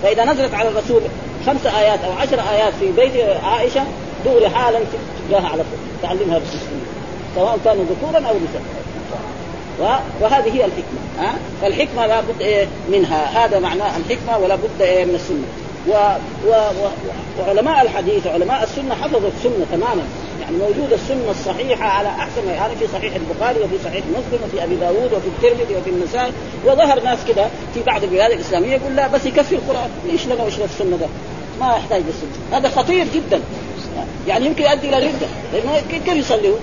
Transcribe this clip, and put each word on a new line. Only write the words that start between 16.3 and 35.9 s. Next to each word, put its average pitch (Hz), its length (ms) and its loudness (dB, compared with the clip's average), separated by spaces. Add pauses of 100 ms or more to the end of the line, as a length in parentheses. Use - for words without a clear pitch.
و-، 208 360 4
و-، - 560 -6
وعلماء 247 400 4
الحديث 196 460 2
وعلماء 220 360 0
السنة 269 320 -4
حفظوا 269 420 0
السنة 247 340 0
تمامًا، 190 320 0 (380)
يعني 170 160 -6
موجودة 220 380 2
السنة 240 360 -2
الصحيحة 220 540 -2
على 202 220 2
أحسن 208 400 -4
ما، 180 60 -2
يعني 214 220 -4
في 214 180 -2
صحيح 202 220 -4
البخاري 185 440 -2
وفي 190 160 0 (100)
صحيح 175 200 -6
مسلم 226 420 -2
وفي 185 160 -4
أبي 175 120 -2
داود 175 380 0
وفي 190 140 -2
الترمذي 233 480 2
وفي 180 140 -4
النسائي، 185 420 -2 (340)
وظهر 269 380 6
ناس 240 240 0
كده 208 200 2 (260)
في 233 140 -4
بعض 214 160 0
البلاد 196 280 4
الإسلامية 190 440 0
يقول: 262 200 0
"لا، 277 120 4
بس 269 180 2
يكفي 277 300 2
القرآن، 247 340 -2 (220)
إيش 302 140 0
لنا 240 180 0
وإيش 202 160 -4
للسنة 185 380 0
ده؟ 160 100 -2 (520)
ما 254 120 2
يحتاج 208 360 0
للسنة". 160 520 -4
هذا 262 100 2
خطير 330 360 2 (100)
جدًا، - 260 0 (840)
يعني 214 180 0
يمكن 302 180 0
يؤدي 285 260 2
إلى 269 80 4
ردة، 262 300 0 (260)
لأنه 254 260 0 (120)